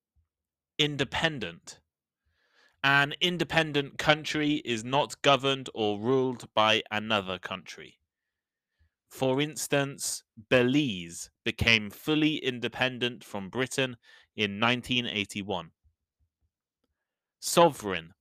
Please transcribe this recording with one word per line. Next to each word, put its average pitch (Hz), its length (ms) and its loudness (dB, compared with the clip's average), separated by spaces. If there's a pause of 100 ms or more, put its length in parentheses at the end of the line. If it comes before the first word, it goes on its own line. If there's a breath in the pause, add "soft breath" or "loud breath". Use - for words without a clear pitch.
(800)
Independent. 139 1000 -4 (1040)
An 143 380 4
independent 160 800 0
country 151 560 2 (100)
is 113 180 -2
not 127 380 -2
governed 135 540 2
or 104 240 0
ruled 127 560 0
by 110 360 4
another 104 480 -2
country. 82 600 -14 (1120)
For 131 320 0
instance, 143 800 -4 (260)
Belize 123 800 0 (160)
became 110 460 2
fully 151 460 0
independent 123 840 -4
from 98 280 -8
Britain 127 480 -4 (360 soft breath)
in 101 240 -2
nineteen 120 460 0
eighty-one. 95 680 -6 (1700)
Sovereign. 104 840 2